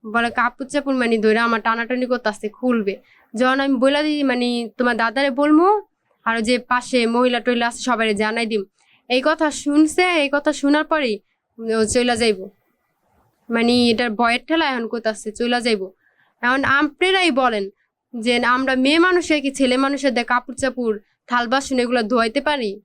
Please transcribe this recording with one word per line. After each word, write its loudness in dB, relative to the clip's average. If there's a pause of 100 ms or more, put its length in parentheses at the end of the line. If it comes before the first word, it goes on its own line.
বলে, -2
"কাপড় -4
চাপড় -2
মানে 2
ধরে 4
আমার 0
টানাটানি -2
করতাছে, -4 (100)
খুলবে।" 0 (400)
যখন 2
আমি 2
বইলা 2
দিই -2
মানে 0 (280)
তোমার 0
দাদারে 0
বলমু, 4 (580)
আর 0
যে 0 (160)
পাশে 0
মহিলা 2
টহিলা 0
আছে -8
সবারে 0
জানাই -2
দিম। 0 (480)
এই 2
কথা 2 (160)
শুনছে, 2 (200)
এই -2
কথা 0 (100)
শোনার 2
পরেই 0 (640)
ও 2 (120)
চইলা 2
যাইব, 0 (1080)
মানে 0 (180)
এটার 0
ভয়ের 2
ঠেলা 0
এখন -4
কোথাছে -6 (100)
চইলা -2
যাইব। 0 (640)
এখন 0 (180)
আপনারাই 0 (100)
বলেন 0 (480)
যে -2 (220)
আমরা 0
মেয়ে 2
মানুষে 2
কি -2
ছেলে 2
মানুষের 0
দিয়ে -2
কাপড় -2
চাপড়, -2 (340)
থাল 0
বাসন 0
এগুলো 0 (100)
ধোয়াইতে 0
পারি? -2 (140)